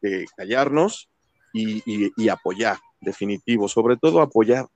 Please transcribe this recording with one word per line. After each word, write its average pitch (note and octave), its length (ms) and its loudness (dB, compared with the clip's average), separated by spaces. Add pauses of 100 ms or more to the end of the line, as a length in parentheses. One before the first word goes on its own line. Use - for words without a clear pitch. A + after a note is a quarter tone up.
que F#2+ 220 -4 (120)
callarnos C#3 720 -2 (440)
y, A2 340 -4
y, G#2 300 -2
y A2 140 2
apoyar, F#2+ 480 -2 (220)
definitivo, G2+ 680 -2
sobre A#2 280 2
todo D#3+ 240 2
apoyar B2 540 2